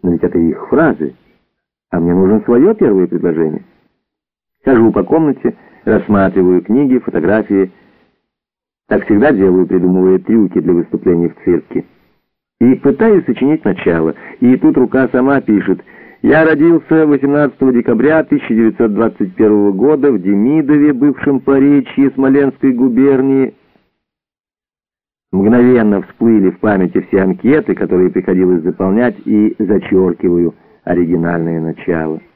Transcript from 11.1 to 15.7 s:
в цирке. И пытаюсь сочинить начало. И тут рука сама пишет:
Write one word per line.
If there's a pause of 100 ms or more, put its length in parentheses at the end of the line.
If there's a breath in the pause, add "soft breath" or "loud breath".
в
цирке. (760)
И
пытаюсь
сочинить
начало. (240 loud breath)
И
тут
рука
сама
пишет: (440 loud breath)